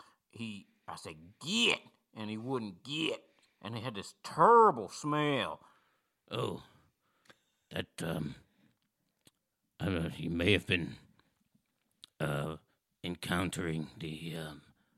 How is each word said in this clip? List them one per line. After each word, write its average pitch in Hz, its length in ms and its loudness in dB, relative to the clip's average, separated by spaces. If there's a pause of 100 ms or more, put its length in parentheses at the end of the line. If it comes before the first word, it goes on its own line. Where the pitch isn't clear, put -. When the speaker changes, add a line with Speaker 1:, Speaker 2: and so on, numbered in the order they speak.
(300)
Speaker 1:
he, 110 360 -10 (200)
I 85 100 -12
said, 87 180 -14 (300)
"Get," 208 340 2 (360)
and 110 140 -10
he 110 80 -6
wouldn't 110 480 -6
get, 156 380 -4 (400)
and 110 120 -8
he 113 60 -6
had 117 140 -8
this 95 180 -10 (100)
terrible 190 680 8
smell. 147 720 0 (680)
Speaker 2:
Oh, - 320 -4 (1080)
that, - 160 -6 (160)
um, 82 320 -4 (1500)
I - 60 -4
don't 85 180 0
know, 82 120 -4
you - 140 -6
may 87 220 4
have - 140 4
been, 82 300 -2 (1200)
uh, 73 360 -2 (480)
encountering 87 840 -2 (100)
the, 80 380 -8
um, 78 260 -10 (360)